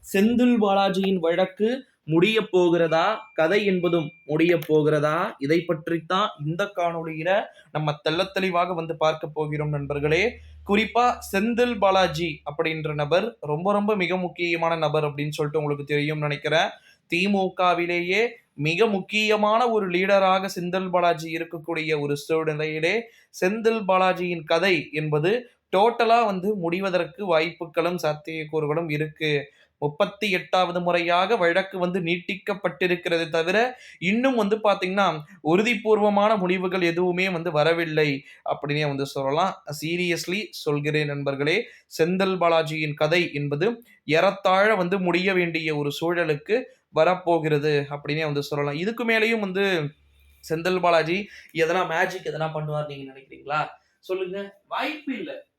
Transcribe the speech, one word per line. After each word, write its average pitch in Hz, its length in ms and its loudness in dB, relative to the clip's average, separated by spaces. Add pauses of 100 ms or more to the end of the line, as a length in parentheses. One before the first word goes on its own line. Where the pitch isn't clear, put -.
(120)
செந்தில் 233 500 4
பாலாஜியின் 196 640 2
வழக்கு 185 460 0 (420)
முடிய 190 240 4 (160)
போகிறதா, 170 560 4 (320)
கதை 165 180 4 (140)
என்பதும் 170 340 0 (240)
முடிய 165 240 2 (140)
போகிறதா, 151 500 2 (280)
இதை 160 120 2 (120)
பற்றித்தான் 170 600 -2 (160)
இந்த 165 200 -2 (120)
காணொளியில 165 520 -4 (460)
நம்ம 151 200 -2 (100)
தெள்ளத் 175 300 0
தெளிவாக 180 440 0
வந்து 165 220 -6
பார்க்க 156 360 0
போகிறோம் 151 400 -4
நண்பர்களே. 147 460 0 (460)
குறிப்பா 226 360 2 (260)
செந்தில் 233 500 0
பாலாஜி 180 480 2 (220)
அப்படின்ற 156 500 -4
நபர் 175 260 2 (240)
ரொம்ப 180 260 0
ரொம்ப 208 260 0
மிக 180 220 -2
முக்கியமான 170 600 -2
நபர் 151 240 0
அப்படின்னு 147 300 -6
சொல்லிட்டு 151 220 -2
உங்களுக்கு 143 320 -4
தெரியும்னு 147 340 -2
நினைக்கிறேன். 151 440 0 (420)
தி 175 80 0 (120)
மு 190 100 2 (180)
கவிலேயே 175 600 0 (460)
மிக 175 280 2
முக்கியமான 214 800 2
ஒரு 208 220 0
லீடராக 190 600 2
செந்தில் 180 400 -2
பாலாஜி 170 320 2 (120)
இருக்கக்கூடிய 160 680 -4
ஒரு 143 120 -2 (100)
சூழ்நிலையிலே 156 680 -2 (460)
செந்தில் 220 500 0
பாலாஜியின் 180 600 0
கதை 175 220 4 (260)
என்பது 156 320 2 (400)
டோட்டலா 233 440 4 (100)
வந்து 190 200 -2 (160)
முடிவதற்கு 180 680 -2
வாய்ப்புகளும் 165 720 0
சாத்தியக்கூறுகளும் 156 960 -4
இருக்கு. 156 340 -4 (520)
முப்பத்தி 190 460 -2 (100)
எட்டாவது 175 500 0
முறையாக 175 540 2
வழக்கு 185 420 2
வந்து 180 240 -2
நீட்டிக்கப்பட்டிருக்கிறதே 175 1160 -2 (100)
தவிர 170 220 2 (520)
இன்னும் 247 320 2
வந்து 202 140 2 (100)
பாத்தீங்கன்னா 196 420 2 (440)
உறுதிப்பூர்வமான 208 800 2 (100)
முடிவுகள் 185 480 0
எதுவுமே 180 360 0 (100)
வந்து 165 200 -4
வரவில்லை 156 520 2 (440)
அப்படின்னே 147 380 -4
வந்து 139 240 -4
சொல்லலாம். 147 400 0 (260)
Seriously 175 640 -2 (220)
சொல்கிறேன் 147 480 0
நண்பர்களே, 143 440 -2 (420)
செந்தில் 185 460 2
பாலாஜியின் 156 560 0
கதை 160 220 2 (180)
என்பது 147 300 -2 (480)
ஏறத்தாழ 190 640 4
வந்து 180 260 0
முடிய 180 320 2
வேண்டிய 160 400 -2
ஒரு 143 200 -2
சூழலுக்கு 170 580 0 (420)
வரப்போகிறது 160 760 2 (220)
அப்படின்னே 147 340 -4
வந்து 143 200 -2
சொல்லலாம். 143 340 -4
இதுக்கு 233 280 -4
மேலேயும் 220 360 0
வந்து 190 160 -2 (800)
செந்தில் 175 420 -2
பாலாஜி 165 320 2 (460)
எதனா 175 180 0 (120)
மேஜிக் 175 400 -2
எதனா 156 240 -4
பண்ணுவார் 151 340 -6
நீங்க 135 220 -12
நினைக்கிறீங்களா? 135 500 -6 (460)
சொல்லுங்க, 185 280 -6 (380)
வாய்ப்பு 294 360 -6 (100)
இல்ல. 143 100 -10 (280)